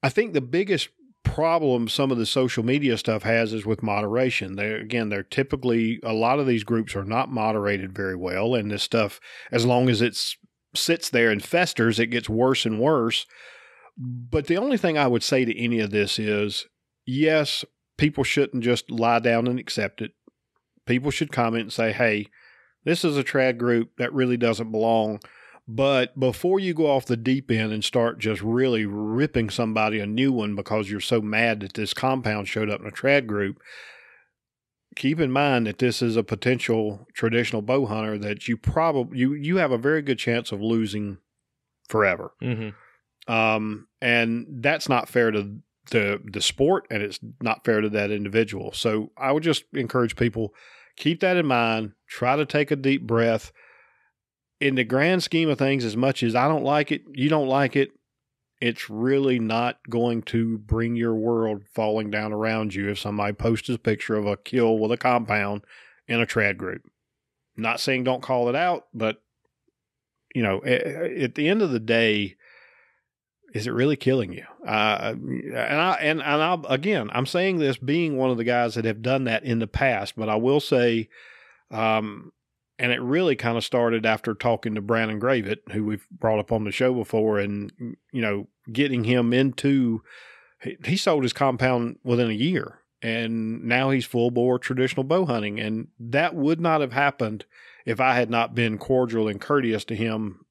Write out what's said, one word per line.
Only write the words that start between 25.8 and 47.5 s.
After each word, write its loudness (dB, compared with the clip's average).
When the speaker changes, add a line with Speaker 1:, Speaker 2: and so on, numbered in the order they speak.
Speaker 1:
before 2
you -2
go 2
off 2
the 2
deep 0
end 0
and -4
start 0
just -2
really 2
ripping -2
somebody 0
a -4
new 0
one 0
because -2
you're -4
so 0
mad 0
that -10
this -4
compound -2
showed -2
up -4
in -12
a -10
trad 2
group, -2
keep 0
in 0
mind 2
that -6
this 0
is 2
a 2
potential -2
traditional 0
bow 0
hunter -4
that -6
you -2
probab-, 0
you, 2
you -2
have 2
a 0
very 2
good -2
chance -2
of -6
losing -2
forever. 0
Speaker 2:
Mm-hmm. -10
Speaker 1:
Um, -2
and 0
that's -2
not 0
fair 2
to -4
the, 0
the -6
sport, 2
and -4
it's -8
not -4